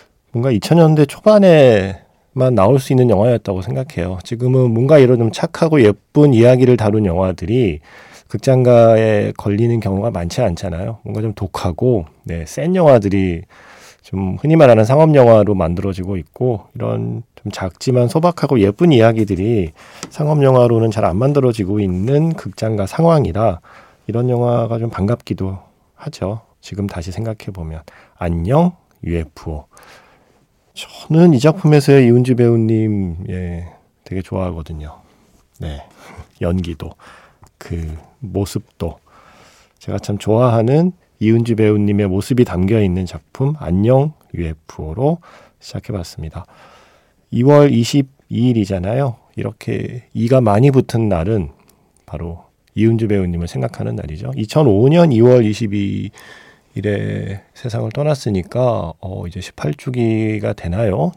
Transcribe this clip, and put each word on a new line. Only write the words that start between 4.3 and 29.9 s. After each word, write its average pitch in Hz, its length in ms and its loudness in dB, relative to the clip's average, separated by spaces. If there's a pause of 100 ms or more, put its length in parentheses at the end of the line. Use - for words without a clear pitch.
뭔가 135 260 4
이런 127 200 6
좀 113 120 0
착하고 160 520 0
예쁜 139 500 2
이야기를 123 460 4
다룬 107 260 0
영화들이 92 760 -2 (480)
극장가에 113 1080 4
걸리는 113 440 -2
경우가 101 300 -4
많지 87 300 -6
않잖아요. 98 600 -6
뭔가 107 180 -8
좀 107 140 -6
독하고, 98 720 -4 (180)
네, 82 220 -10
센 160 280 -6
영화들이 101 680 2 (600)
좀 95 380 -6
흔히 156 140 0
말하는 123 300 6
상업 151 320 4
영화로 110 400 6
만들어지고 92 600 -4
있고, 110 580 -6
이런 113 500 -8 (100)
좀 - 160 -12
작지만 123 560 -2
소박하고 147 540 0
예쁜 104 320 2
이야기들이 110 800 2 (380)
상업 151 340 -2
영화로는 120 480 4
잘 104 120 -4
안 90 120 0
만들어지고 113 640 0
있는 113 520 -2
극장가 107 540 -6
상황이라 110 720 0 (460)
이런 120 220 -2
영화가 120 500 -2
좀 113 120 -6
반갑기도 95 680 -6 (380)
하죠. 107 460 -10 (180)
지금 101 260 -8
다시 95 240 -10
생각해 110 420 -10
보면. 80 300 -12 (340)
안녕 92 600 -2 (260)
유에프오. 82 640 -8 (1080)